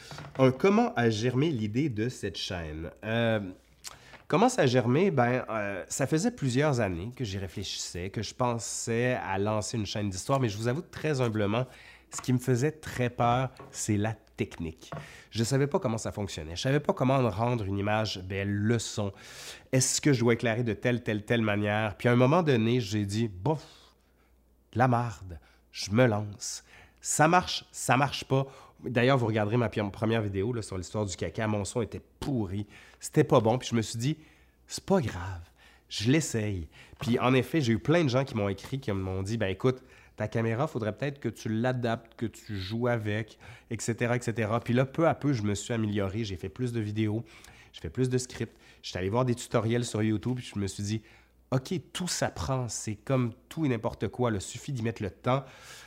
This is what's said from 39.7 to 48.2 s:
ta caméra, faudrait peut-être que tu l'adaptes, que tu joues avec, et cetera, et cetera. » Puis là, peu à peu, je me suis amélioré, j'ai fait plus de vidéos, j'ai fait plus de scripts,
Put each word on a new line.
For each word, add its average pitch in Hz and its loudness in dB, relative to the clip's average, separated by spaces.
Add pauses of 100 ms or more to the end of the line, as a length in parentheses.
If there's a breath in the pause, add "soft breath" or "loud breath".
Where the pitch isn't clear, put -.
ta - -4
caméra, 113 0
faudrait 107 -4
peut-être 139 -6
que 117 -4
tu 113 -8
l'adaptes, 117 -2
que 117 -4
tu - -8
joues 110 -4
avec, 110 -2 (320 loud breath)
et 117 -4
cetera, 120 0
et 123 -2
cetera. » 113 0
Puis 120 -2
là, 127 4
peu 160 2
à 143 2
peu, 143 0
je 113 -2
me 104 0
suis - -6
amélioré, 104 -2
j'ai 98 -6
fait 95 -8
plus 123 -4
de 117 -4
vidéos, 107 0 (480 loud breath)
j'ai - -18
fait 80 -8
plus 127 0
de 127 0
scripts, - -8 (260 loud breath)